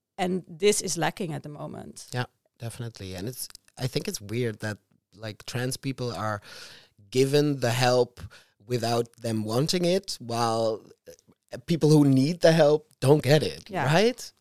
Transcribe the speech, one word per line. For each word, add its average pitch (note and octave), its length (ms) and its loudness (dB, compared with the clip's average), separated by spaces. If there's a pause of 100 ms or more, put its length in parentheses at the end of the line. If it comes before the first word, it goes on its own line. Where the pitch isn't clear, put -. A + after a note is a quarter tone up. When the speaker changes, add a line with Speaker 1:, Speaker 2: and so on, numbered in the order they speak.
(180)
Speaker 1:
and F3+ 300 -4
this G3 340 0
is F#3 160 -6
lacking D#3+ 360 -4
at C#3 100 -10
the D3 60 -14
moment. - 600 -14
Speaker 2:
Yeah, B2 140 -4 (320)
definitely. A2 580 -12
And F#2 120 -8
it's, - 200 -10 (300)
I C3 80 -6
think - 220 -6
it's G3 140 -8
weird A2 400 -6
that, G#2+ 160 -6 (380)
like, G#2+ 300 -14
trans B2+ 320 -6
people B2+ 340 -8
are G#2 300 -6 (720)
given C#3 480 2
the B2 120 0
help B2 480 2 (460)
without A#2+ 520 -2
them A2+ 260 -4
wanting C#3+ 420 0
it, F#3 340 -2
while A2+ 640 -2 (840)
people D#3+ 240 2
who D3+ 160 8
need C#3 360 2
the E3 100 8
help D#3 360 4 (120)
don't C#3+ 240 4
get C#3 200 4
it, E2+ 260 -8
Speaker 1:
Yeah. F3 160 -4
Speaker 2:
right? F#3+ 560 0